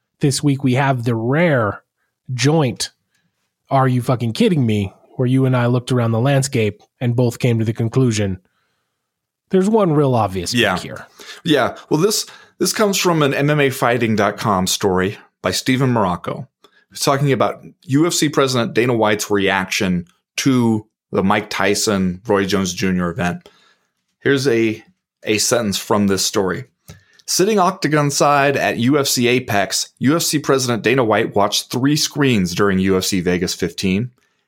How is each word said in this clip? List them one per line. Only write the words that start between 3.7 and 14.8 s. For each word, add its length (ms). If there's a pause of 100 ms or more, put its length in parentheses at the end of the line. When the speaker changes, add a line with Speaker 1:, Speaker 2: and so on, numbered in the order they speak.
Speaker 1:
You 120
Fucking 300
Kidding 340
Me, 280 (240)
where 100
you 160
and 140
I 80
looked 260
around 200
the 100
landscape 600 (200)
and 160
both 220
came 200
to 60
the 80
conclusion 680 (1120)
there's 200
one 240
real 200
obvious 380
pick 100
Speaker 2:
Yeah. 160
Speaker 1:
here. 300 (360)
Speaker 2:
Yeah. 340 (120)
Well, 100
this, 260 (320)
this 160
comes 240
from 260
an 100
M 160
M 120
A 80
fighting 460
dot 220
com 300
story 500 (240)